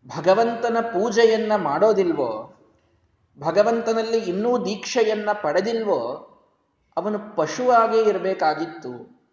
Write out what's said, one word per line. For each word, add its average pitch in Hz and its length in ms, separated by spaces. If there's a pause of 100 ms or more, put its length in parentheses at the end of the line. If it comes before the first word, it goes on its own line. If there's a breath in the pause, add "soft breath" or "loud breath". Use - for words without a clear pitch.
(180)
ಭಗವಂತನ 226 640
ಪೂಜೆಯನ್ನ 220 720
ಮಾಡೋದಿಲ್ವೋ, 156 920 (880)
ಭಗವಂತನಲ್ಲಿ 226 760
ಇನ್ನೂ 202 480
ದೀಕ್ಷೆಯನ್ನ 214 640 (120)
ಪಡೆದಿಲ್ವೋ, 175 880 (680)
ಅವನು 202 380
ಪಶುವಾಗೇ 226 680
ಇರಬೇಕಾಗಿತ್ತು. 160 1300